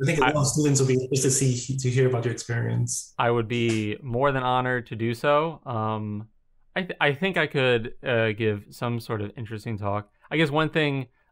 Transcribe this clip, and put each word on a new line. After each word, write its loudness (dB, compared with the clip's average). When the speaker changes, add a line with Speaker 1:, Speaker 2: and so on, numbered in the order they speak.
Speaker 1:
I 0
think 2
a 4
Speaker 2:
I 4
Speaker 1:
lot 0
of 2
students 4
will 4
be 4
interested 0
to 6
see, 0
to -2
hear 4
about 0
your -2
experience. -4
Speaker 2:
I 2
would 0
be 0
more 2
than -2
honored 0
to -10
do 0
so. 0
Um, -4
I -2
th-, -8
I 4
think -2
I 2
could, 0
uh, 2
give -2
some -6
sort -6
of -6
interesting -8
talk. -4
I 0
guess 2
one 0
thing, -2